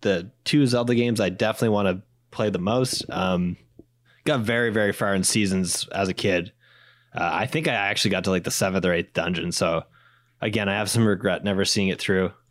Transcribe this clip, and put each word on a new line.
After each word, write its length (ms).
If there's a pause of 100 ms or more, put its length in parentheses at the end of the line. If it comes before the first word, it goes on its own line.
the 280 (140)
two 220
Zelda 280
games 260
I 80
definitely 420
wanna 320 (280)
play 180
the 100
most. 520
Um, 480 (680)
got 160
very, 300
very 220
far 220
in 100
Seasons 640
as 200
a 60
kid. 380 (600)
Uh, 200
I 140
think 220
I 60
actually 380
got 120
to, 60
like, 140
the 80
seventh 340
or 80
eighth 180
dungeon. 400
So, 300 (580)
again, 280
I 60
have 140
some 180
regret 380
never 200
seeing 240
it 120
through. 300 (200)